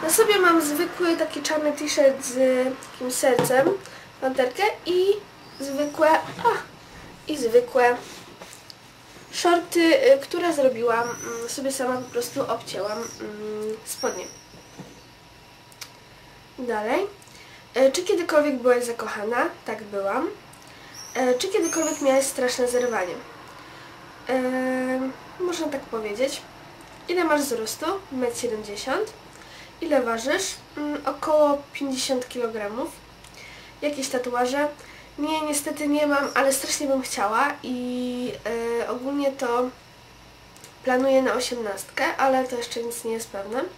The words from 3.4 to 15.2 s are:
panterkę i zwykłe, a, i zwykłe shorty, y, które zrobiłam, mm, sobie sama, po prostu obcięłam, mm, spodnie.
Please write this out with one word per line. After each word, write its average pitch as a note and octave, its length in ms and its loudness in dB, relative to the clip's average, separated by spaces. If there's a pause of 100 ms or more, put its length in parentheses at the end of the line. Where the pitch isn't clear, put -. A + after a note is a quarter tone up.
panterkę C4 420 0 (220)
i F4+ 200 2 (540)
zwykłe, C#4+ 500 0 (100)
a, - 300 0 (800)
i D4+ 100 -4
zwykłe B3 600 4 (1300)
shorty, E4+ 800 4
y, C4+ 80 6
które F4 320 -2
zrobiłam, A#3+ 500 2
mm, - 460 -8
sobie C4+ 220 -4
sama, B3+ 260 -2
po B3+ 140 -10
prostu A#3+ 300 -4
obcięłam, G#3 560 -4
mm, G#3+ 880 -8
spodnie. - 400 -6 (2250)